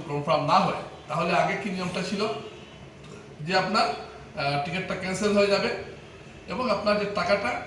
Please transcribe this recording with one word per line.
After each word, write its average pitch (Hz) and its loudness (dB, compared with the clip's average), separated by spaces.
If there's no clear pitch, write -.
কনফার্ম 147 2
না 170 6
হয়, - 2
তাহলে 170 0
আগে 175 4
কি 220 -4
নিয়মটা 180 -4
ছিল 214 0
যে, 180 0
আপনার, 202 4
আহ, - -4
টিকিটটা 180 -4
ক্যান্সেল 190 0
হয়ে 202 6
যাবে 196 4
এবং 226 0
আপনার 208 2
যে 202 0
টাকাটা, - 0